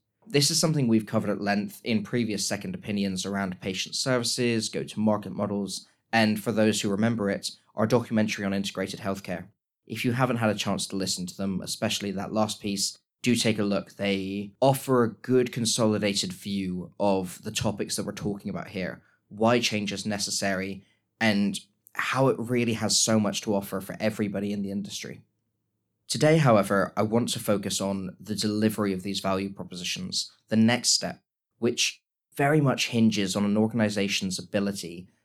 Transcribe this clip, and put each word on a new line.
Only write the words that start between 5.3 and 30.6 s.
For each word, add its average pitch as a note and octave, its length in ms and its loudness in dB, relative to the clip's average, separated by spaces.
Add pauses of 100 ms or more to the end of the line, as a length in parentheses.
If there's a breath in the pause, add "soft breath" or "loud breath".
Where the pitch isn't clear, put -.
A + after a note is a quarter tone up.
models, G2+ 560 -4 (260 soft breath)
and G#2+ 300 4
for A#2+ 80 -2
those G#2+ 300 4
who G#2+ 100 0
remember A2 400 0
it, - 220 -6 (240 soft breath)
our A2 100 2
documentary A2 580 2
on G2 80 0
integrated F#2+ 460 -4
healthcare. F#2 460 -6 (400)
If - 200 -6
you B2 80 2
haven't B2 240 2
had A2+ 120 2
a G#2 60 2
chance G2+ 320 -4
to G2 100 -8
listen F#2 300 -4
to - 100 -14
them, G2 240 -4
especially - 520 -4
that F2+ 200 -8
last G#2+ 300 0
piece, G2 340 -4 (240)
do A#2+ 140 2
take A2+ 240 2
a G#2+ 60 0
look. G2 320 -2
They G2+ 640 -4
offer C3 420 4
a A2 100 0
good B2+ 400 2
consolidated G#2+ 800 0
view F#2+ 680 -6
of F#2+ 420 0
the G#2 80 -10
topics A2 460 -4
that G2 100 -6
we're G2+ 60 -6
talking G2+ 360 -6
about F2+ 200 -8
here, - 340 -8 (260 soft breath)
why A2 300 4
change G#2 340 -2
is G2 140 -8
necessary, G2 800 -4 (360 soft breath)
and G2+ 380 2 (360)
how C3 340 2
it A#2+ 100 2
really A#2 360 0
has G#2+ 220 0
so A2 220 4
much G2+ 240 0
to G#2 140 0
offer G2 240 -4
for F#2 180 -10
everybody G#2 540 -2
in G2+ 100 -4
the G2 80 -6
industry. - 520 -8 (840)
Today, D3+ 300 6
however, G2+ 580 6
I G2+ 60 2
want A2 280 0
to - 100 -6
focus G2+ 400 -2
on G2 400 -4
the F#2+ 160 -6
delivery G#2+ 560 0
of F#2 100 -4
these G2 180 -4
value G2 320 -2
propositions, F#2 800 -8 (180 loud breath)
the - 80 0
next A2+ 340 6